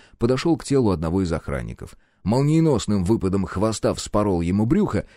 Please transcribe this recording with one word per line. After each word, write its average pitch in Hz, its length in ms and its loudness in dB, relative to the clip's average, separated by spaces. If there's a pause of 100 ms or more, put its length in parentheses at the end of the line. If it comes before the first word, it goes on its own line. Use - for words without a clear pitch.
(180)
подошёл 131 400 2
к - 60 -16
телу 127 280 2
одного 85 300 0
из 82 100 -2
охранников. 64 640 -8 (280)
Молниеносным 131 800 2
выпадом 95 400 0
хвоста 107 480 -2
вспорол 101 480 0
ему 98 240 0
брюхо 131 520 0